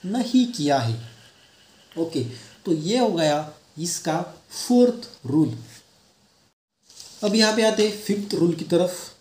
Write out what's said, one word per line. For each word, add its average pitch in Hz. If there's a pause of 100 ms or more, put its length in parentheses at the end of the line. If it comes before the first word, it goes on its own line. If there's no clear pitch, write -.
नहीं 240
किया 143
है। 117 (960)
ओके, 165 (420)
तो 180
ये 165
हो 240
गया 156 (260)
इसका 165 (300)
fourth 247 (160)
rule। 135 (1700)
अब 208
यहाँ 214
पे 226
आते 214
हैं 202
fifth -
rule 165
की 156
तरफ। 175 (300)